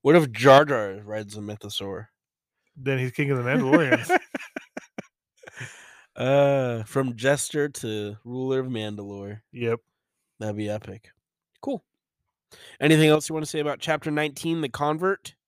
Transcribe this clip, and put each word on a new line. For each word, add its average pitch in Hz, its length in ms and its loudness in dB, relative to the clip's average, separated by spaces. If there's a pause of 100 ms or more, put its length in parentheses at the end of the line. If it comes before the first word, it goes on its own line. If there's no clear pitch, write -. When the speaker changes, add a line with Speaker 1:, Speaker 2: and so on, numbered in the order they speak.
Speaker 1:
What 151 140 6
if 151 160 4
Jar 135 340 8
Jar 110 280 -2 (100)
rides 107 340 -10
a 107 40 -10
mythosaur? 101 680 -10 (680)
Speaker 2:
Then 135 240 -2
he's 127 120 -4
king 143 200 -4
of 135 60 0
the 120 60 -4
Mandalorians. 139 800 2
Speaker 1:
<laughs> - 60 -20 (1900)
Uh, 131 720 2
from 131 300 -2
jester 143 540 0
to 107 540 -8
ruler 131 380 -4
of 131 60 -6
Mandalore. 104 760 -8 (100)
Speaker 2:
Yep. 117 280 -4 (600)
Speaker 1:
That'd 107 180 -6
be 104 100 -6
epic. 104 440 -10 (500)
Cool. 277 220 -6 (1000)
Anything 156 280 6
else 151 200 2
you 160 60 -8
wanna 156 100 -6
say 156 140 -6
about 147 200 -4
chapter 156 300 -4
nineteen, 151 520 -2
The 135 80 -4
Convert? 156 680 -4 (120)